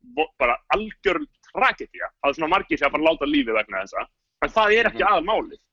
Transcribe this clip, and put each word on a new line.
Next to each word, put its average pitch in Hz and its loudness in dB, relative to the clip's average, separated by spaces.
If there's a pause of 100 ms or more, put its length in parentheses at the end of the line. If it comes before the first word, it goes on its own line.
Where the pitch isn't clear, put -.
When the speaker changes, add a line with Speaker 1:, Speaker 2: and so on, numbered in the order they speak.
(160)
Speaker 1:
vo-, - -2
bara 123 2 (160)
algjör 190 -2 (340)
tragedía - -2 (160)
að 143 0
svona 156 -2
margir 185 0
sé 143 0
að 139 0
fara 151 -2
að 160 4
láta 143 0
lífið 135 0
vegna 101 -2
þessa, 101 -8 (360)
en 147 -2
það 214 2
er 233 2
ekki 185 -2
Speaker 2:
Mhm. 190 2
Speaker 1:
aðalmálið. 185 -2 (120)